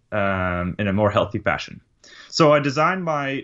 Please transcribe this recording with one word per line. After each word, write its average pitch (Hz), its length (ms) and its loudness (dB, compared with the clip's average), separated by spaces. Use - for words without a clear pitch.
um, 92 680 -2
in 104 80 0
a 95 60 0
more 104 180 2
healthy 101 280 0
fashion. - 420 -4
So 156 220 4
I 147 80 6
designed 156 440 0
my 143 400 -4